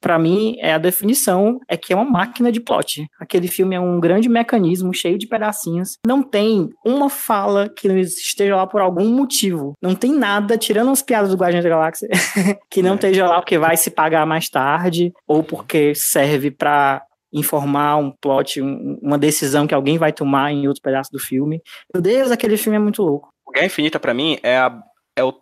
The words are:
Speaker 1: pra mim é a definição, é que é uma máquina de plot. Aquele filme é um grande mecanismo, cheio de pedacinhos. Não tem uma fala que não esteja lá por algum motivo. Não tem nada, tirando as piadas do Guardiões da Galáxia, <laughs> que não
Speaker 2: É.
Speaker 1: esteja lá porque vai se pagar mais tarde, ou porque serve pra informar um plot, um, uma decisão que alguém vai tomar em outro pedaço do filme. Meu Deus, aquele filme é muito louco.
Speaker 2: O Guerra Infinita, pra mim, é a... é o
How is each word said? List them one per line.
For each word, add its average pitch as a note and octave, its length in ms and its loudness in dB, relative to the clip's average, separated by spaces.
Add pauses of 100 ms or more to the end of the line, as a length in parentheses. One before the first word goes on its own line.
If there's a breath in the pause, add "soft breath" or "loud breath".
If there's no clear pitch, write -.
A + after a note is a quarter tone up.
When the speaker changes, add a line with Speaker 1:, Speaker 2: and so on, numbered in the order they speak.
Speaker 1:
pra E3+ 180 0
mim G#3 400 0
é D#3+ 140 0
a D#3+ 40 0
definição, G3+ 880 0
é E3+ 120 -4
que - 160 -4
é - 20 2
uma G3+ 80 0
máquina A#3+ 480 0
de A3 80 -2
plot. - 480 -4 (100)
Aquele F3+ 300 -2
filme F#3+ 260 -2
é F3+ 60 -4
um F3 220 0
grande F#3 260 2
mecanismo, F#3 680 0
cheio F#3 240 -2
de G3+ 80 -6
pedacinhos. G#3 800 -4
Não C4 160 2
tem G#3+ 480 0 (160)
uma C#4 240 0
fala G3+ 600 0
que - 180 -6
não F#3+ 100 2
esteja G3 560 -2
lá F#3+ 140 2
por G#3 140 0
algum F#3 260 0
motivo. G3+ 640 0 (100)
Não F#3 140 0
tem B3 180 0
nada, G#3 440 0
tirando A3 340 0
as C4+ 100 0
piadas G#3+ 280 0
do F#3+ 80 0
Guardiões F3 260 2
da F3 60 2
Galáxia, D#3+ 420 0
<laughs> F#3+ 580 0
que F#3+ 120 0
não F3+ 100 2
Speaker 2:
É. G3 40 0
Speaker 1:
esteja F#3+ 300 2
lá E3+ 140 4
porque - 180 0
vai E3 200 4
se - 140 0
pagar D#3+ 340 2
mais D#3+ 240 -2
tarde, E3+ 640 0 (120)
ou D3+ 160 2
porque D3+ 540 0
serve C#3+ 560 0
pra C#3 500 0 (300)
informar D3 640 0
um C#3+ 160 0
plot, C#3 500 -2
um, C#3 400 -6
uma C#3+ 160 0
decisão D3 480 2
que D3+ 80 0
alguém C#3+ 240 0
vai D#3 140 2
tomar C#3 400 0
em C#3+ 160 -2
outro C#3 160 -4
pedaço C3+ 300 -4
do C#3 60 -10
filme. D3 420 -4 (320 loud breath)
Meu F#3 80 -2
Deus, B3 280 2
aquele A3+ 280 2
filme G#3+ 180 0
é G#3+ 60 2
muito G#3 200 0
louco. D3 280 -2 (180)
Speaker 2:
O - 60 -20
Guerra E3 140 0
Infinita, D#3 340 -2
pra B2 120 -2
mim, C#3+ 300 -2
é B2 140 2
a... B2+ 200 0 (380)
é B2+ 80 0
o C3 180 -2